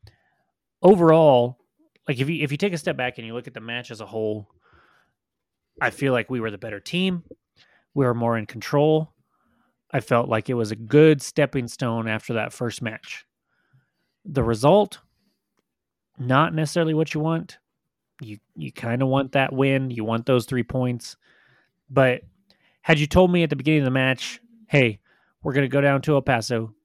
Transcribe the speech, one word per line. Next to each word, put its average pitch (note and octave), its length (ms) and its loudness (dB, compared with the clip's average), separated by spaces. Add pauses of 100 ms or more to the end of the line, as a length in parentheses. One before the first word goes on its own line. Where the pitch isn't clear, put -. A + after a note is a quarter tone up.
(800)
overall, D#3 800 6 (500)
like, C3 100 -2
if C3+ 120 -2
you, E3 120 -4
if C#3 80 -4
you D3 60 -4
take F#3+ 160 -2
a E3 60 -6
step D3 180 -6
back B2+ 220 -6
and A2+ 80 -14
you A2+ 80 -14
look A#2+ 120 -10
at A#2+ 60 -20
the A2+ 80 -18
match A#2 300 -12
as A2+ 100 -14
a G#2 60 -12
whole, G#2+ 420 -6 (1300)
I B2 80 0
feel C#3 220 -2
like A#2 180 -2
we B2+ 100 -4
were A2 100 -6
the G2+ 80 -12
better G#2 220 -12
team. F3+ 420 -4 (720)
We C#3 100 0
were A#2+ 100 0
more A#2 220 -2
in G#2 100 -6
control. D3+ 640 0 (800)
I C3+ 80 -2
felt B2 280 0
like A2 200 -2
it C3 60 -2
was A2 160 -2
a A2 60 -6
good C#3+ 460 4
stepping C#3 440 -2
stone A#2 400 -4
after A2 280 -6
that A2 180 -4
first - 300 -8
match. - 420 -12 (1000)
The C#3 200 -2
result, C#3+ 560 2 (1160)
not C#3 360 0
necessarily D#3+ 400 -2
what D#3 200 -2
you D#3 60 -4
want. E3 380 -4 (600)
You, G#2+ 180 -14 (160)
you C#3+ 180 -14
kinda B2 340 -4
want C3 260 -2
that C3+ 200 0
win. C3+ 380 0
You A2+ 140 -6
want A2+ 220 -2
those B2 200 2
three B2+ 160 -4
points. B2 540 -6 (720)
But C3 340 2 (600)
had D#3+ 160 4
you D3 80 0
told F3+ 240 4
me F3 120 2
at D#3 80 0
the D3+ 60 -2
beginning D3+ 240 2
of C#3 60 2
the B2+ 40 0
match, C3 500 0 (280)
"Hey, B2 320 2 (420)
we're C#3+ 100 -4
gonna C3+ 160 0
go C#3 120 0
down C#3 220 2
to D3+ 120 0
El C#3 80 2
Paso, A#2 520 -2 (100)